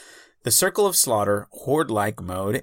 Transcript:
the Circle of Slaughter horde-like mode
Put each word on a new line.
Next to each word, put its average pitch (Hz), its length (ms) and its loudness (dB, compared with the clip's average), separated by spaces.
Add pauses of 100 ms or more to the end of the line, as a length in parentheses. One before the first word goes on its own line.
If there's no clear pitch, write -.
(440)
the 123 80 0
Circle 196 340 2
of 180 100 0
Slaughter 104 560 0
horde-like 113 720 -2
mode 95 400 -4